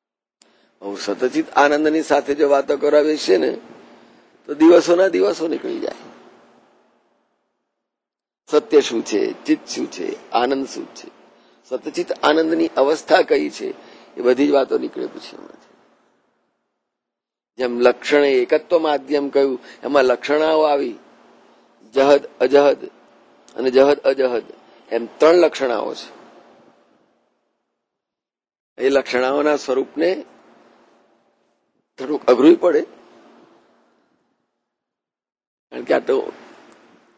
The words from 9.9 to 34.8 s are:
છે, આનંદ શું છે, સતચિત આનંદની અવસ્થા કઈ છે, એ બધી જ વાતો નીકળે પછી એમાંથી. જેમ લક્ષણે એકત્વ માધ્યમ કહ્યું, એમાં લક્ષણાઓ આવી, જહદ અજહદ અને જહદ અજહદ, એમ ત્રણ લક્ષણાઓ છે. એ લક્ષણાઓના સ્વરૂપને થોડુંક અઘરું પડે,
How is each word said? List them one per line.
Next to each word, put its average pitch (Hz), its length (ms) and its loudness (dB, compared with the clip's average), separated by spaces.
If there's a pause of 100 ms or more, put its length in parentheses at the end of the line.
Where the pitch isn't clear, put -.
છે, - 400 -12
આનંદ 135 360 -2
શું - 280 -16
છે, - 120 -20 (640)
સતચિત 151 420 -8
આનંદની 160 680 0
અવસ્થા 156 440 2
કઈ 147 280 0
છે, - 200 -12 (460)
એ - 60 -12
બધી 127 260 2
જ 147 40 0
વાતો 143 260 0
નીકળે - 300 -8
પછી - 300 -18
એમાંથી. - 380 -20 (1800)
જેમ 120 220 -4
લક્ષણે 139 520 2
એકત્વ 135 480 0
માધ્યમ 143 500 -2
કહ્યું, 135 300 0 (240)
એમાં 135 200 2
લક્ષણાઓ 151 580 0
આવી, 143 340 -2 (1000)
જહદ 139 360 4 (100)
અજહદ 139 460 2 (680)
અને 131 160 -4
જહદ 139 280 4
અજહદ, 127 440 -2 (480)
એમ 117 140 -4
ત્રણ 156 280 2
લક્ષણાઓ 135 600 0
છે. - 300 -20 (2500)
એ 127 120 0
લક્ષણાઓના 139 680 0
સ્વરૂપને 143 720 -4 (1700)
થોડુંક 131 280 -6
અઘરું 135 340 6
પડે, 156 260 0 (2750)